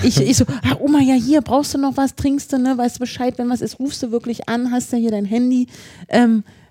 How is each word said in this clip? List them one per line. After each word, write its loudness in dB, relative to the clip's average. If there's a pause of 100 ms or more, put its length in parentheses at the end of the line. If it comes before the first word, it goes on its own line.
Ich, 2
ich 4
so, 4 (180)
„Ah, 0
Oma, 4
ja 4
hier, 4
brauchst 0
du -2
noch -2
was, 0
trinkst -2
du, 0
ne? 0
Weißt 0
du -16
Bescheid, -4
wenn -2
was -2
ist, -8
rufst -6
du -4
wirklich -4
an, -2
hast -2
du 0
hier 0
dein -2
Handy, 0 (420)
ähm, 4 (260)